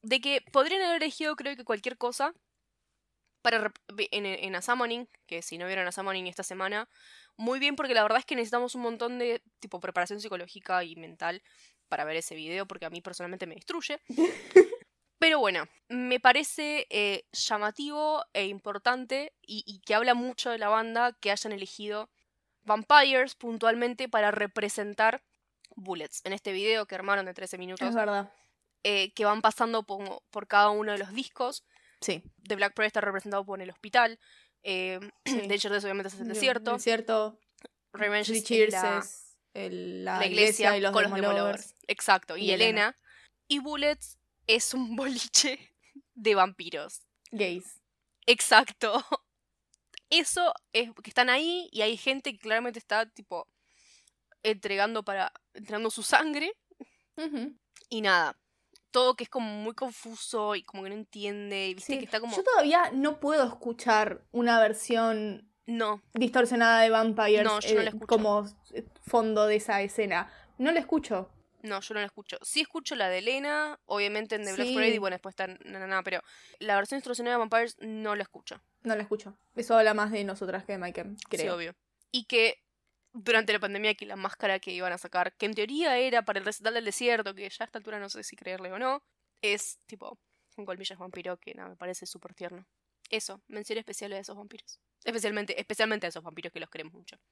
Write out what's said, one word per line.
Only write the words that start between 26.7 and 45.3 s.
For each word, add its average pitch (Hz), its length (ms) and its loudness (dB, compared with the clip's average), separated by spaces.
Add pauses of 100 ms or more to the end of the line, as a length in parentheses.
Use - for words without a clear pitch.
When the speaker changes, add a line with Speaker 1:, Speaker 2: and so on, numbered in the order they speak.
Speaker 1:
que - 100 -12
armaron 196 300 0
de 185 80 -10
trece 185 240 -10
minutos. 185 320 -6
Speaker 2:
Es 233 60 -2
verdad. 202 360 0 (520)
Speaker 1:
Eh, 202 300 0
que 214 120 0
van 208 160 4
pasando 226 420 2
po-, 196 460 -10
por 202 180 -10
cada 208 220 8
uno 208 220 0
de 202 80 -2
los 196 140 -8
discos. 262 520 -6 (340)
Speaker 2:
Sí. 175 220 -4 (260)
Speaker 1:
The 208 80 -2
Black 202 200 2
Parade 214 120 2
está 208 140 0
representado 196 420 -2
por 196 180 -8
el 185 100 -12
hospital. 226 480 2 (440)
Eh, 185 360 -4 (140)
<clears throat> - 120 -14
Speaker 2:
Sí. 226 220 -2
Speaker 1:
Danger 202 240 0
Days 202 120 0
obviamente 196 260 -4
es 190 100 -14
el 233 80 -8
Speaker 2:
Yo-, 220 60 -4
Speaker 1:
desierto. 240 400 0
Speaker 2:
desierto. 226 680 0 (520)
Speaker 1:
Revenge 208 360 0
Speaker 2:
Three 220 120 0
Speaker 1:
es 208 40 -6
Speaker 2:
Cheers 214 300 4
Speaker 1:
la, 185 260 0
Speaker 2:
es - 380 -12 (180)
el, 185 500 -8
la 185 140 -2
Speaker 1:
la 190 80 2
Speaker 2:
iglesia 208 480 4
Speaker 1:
iglesia - 20 0
Speaker 2:
y 196 40 0
los 196 100 4
Speaker 1:
con 208 120 4
los 202 100 0
Speaker 2:
Demolovers. 202 240 2
Speaker 1:
Demolovers. 202 380 -4 (120)
Exacto. 190 500 2
Y 196 80 -6
Speaker 2:
Y 185 60 2
Elena. 220 180 4
Speaker 1:
Elena. 220 280 2 (500)
Y 285 120 0
Bullets 294 580 -4 (280)
es 226 280 2
un 240 220 -4
<laughs> - 0 -
boliche 262 760 0 (420)